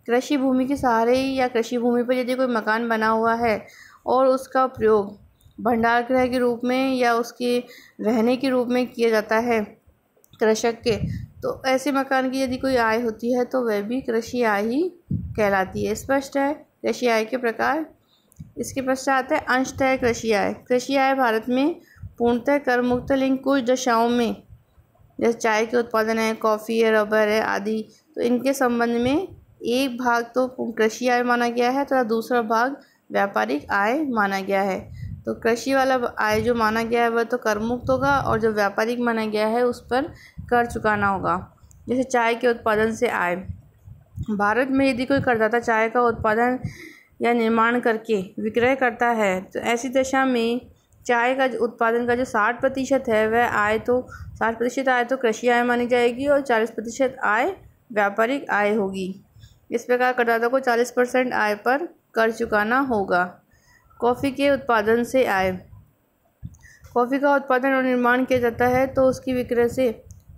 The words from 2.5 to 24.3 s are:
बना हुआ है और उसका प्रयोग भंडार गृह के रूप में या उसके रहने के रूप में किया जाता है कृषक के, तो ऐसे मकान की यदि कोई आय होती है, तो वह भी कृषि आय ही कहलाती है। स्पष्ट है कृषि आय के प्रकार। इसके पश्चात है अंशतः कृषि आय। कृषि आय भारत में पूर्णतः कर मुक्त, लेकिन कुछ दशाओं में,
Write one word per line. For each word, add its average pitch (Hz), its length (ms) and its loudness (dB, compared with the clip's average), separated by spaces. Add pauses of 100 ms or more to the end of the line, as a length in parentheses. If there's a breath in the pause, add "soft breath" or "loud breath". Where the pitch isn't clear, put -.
बना 220 200 0
हुआ 226 260 2
है 226 320 -2 (400 loud breath)
और 262 200 4
उसका 262 400 2
प्रयोग 214 540 0 (400)
भंडार 233 420 2
गृह 254 240 2
के 247 120 0
रूप 240 260 0
में 262 300 0
या 240 200 2
उसके 247 500 -2 (360 loud breath)
रहने 226 360 2
के 269 120 -2
रूप 247 200 0
में 247 180 0
किया 233 240 0
जाता 220 260 0
है 233 240 0 (800)
कृषक 220 320 2
के, 226 240 -2 (460 loud breath)
तो - 240 -6
ऐसे 262 260 0
मकान 262 380 0
की 269 120 -2
यदि 254 140 -2
कोई 262 200 0
आय 226 240 2
होती 233 320 -2
है, 247 120 2
तो 254 180 -2
वह 214 180 0
भी 233 200 -4
कृषि 240 420 -2
आय 214 240 0
ही 302 260 -2 (200)
कहलाती 196 720 -2
है। 208 80 -2
स्पष्ट 277 420 -2
है 277 180 0
कृषि 226 520 -6
आय 220 180 2
के 220 120 -6
प्रकार। 247 500 -2 (720 loud breath)
इसके - 220 -6
पश्चात 262 520 -2
है 302 60 2
अंशतः 262 580 0
कृषि 233 360 0
आय। 196 220 0
कृषि - 420 -2
आय 269 180 2
भारत 233 340 0
में 277 320 0 (380 loud breath)
पूर्णतः 240 400 2
कर 247 240 0
मुक्त, 247 300 0
लेकिन 269 240 2
कुछ 269 280 0
दशाओं 240 440 2
में, 240 340 -2 (800)